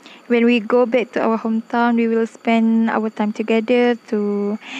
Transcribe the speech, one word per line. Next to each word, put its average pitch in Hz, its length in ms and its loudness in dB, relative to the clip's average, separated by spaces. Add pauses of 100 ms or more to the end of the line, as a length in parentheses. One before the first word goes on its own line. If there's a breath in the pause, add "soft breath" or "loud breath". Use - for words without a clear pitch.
(280 loud breath)
when 233 160 2
we 240 160 4
go 247 260 2
back 226 260 -2
to - 80 -4
our 226 180 0
hometown, 233 580 0
we 233 100 2
will 226 200 0
spend 226 640 0
our 220 200 -2
time 214 220 -4
together 233 640 0 (120)
to, 208 500 -2 (220 loud breath)